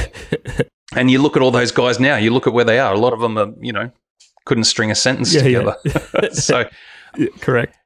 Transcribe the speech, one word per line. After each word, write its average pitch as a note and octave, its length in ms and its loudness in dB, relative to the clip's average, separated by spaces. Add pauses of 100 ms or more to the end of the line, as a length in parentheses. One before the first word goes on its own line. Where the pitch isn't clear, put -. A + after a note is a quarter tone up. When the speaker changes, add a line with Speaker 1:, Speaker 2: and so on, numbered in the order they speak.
(540)
Speaker 1:
day. - 140 -4
Speaker 2:
<laughs> - 280 -18
Speaker 1:
And B2+ 140 2
you C3 120 4
look C#3+ 140 2
at C#3 60 4
all B2+ 100 4
those A#2+ 200 0
guys B2 280 0
now, C3+ 160 2
you A2 160 2
look B2 140 0
at A#2+ 80 0
where A#2+ 100 2
they A2+ 160 2
are. A#2 140 0
A G2+ 40 0
lot A#2+ 140 2
of A2+ 80 -4
them A2 200 -2
are, G#2 80 0 (120)
you A#2 140 -8
know, G#2+ 160 -6 (560)
couldn't A2+ 200 0
string A2 260 0
a G2+ 40 0
sentence C3 380 0
Speaker 2:
Yeah, C#3+ 100 2
yeah. A#2 380 2
Speaker 1:
together. - 480 -2
<laughs> - 40 -10
So B2 360 -2 (480)
Speaker 2:
Yeah, - 100 0 (140)
correct. A#2+ 340 -2 (100)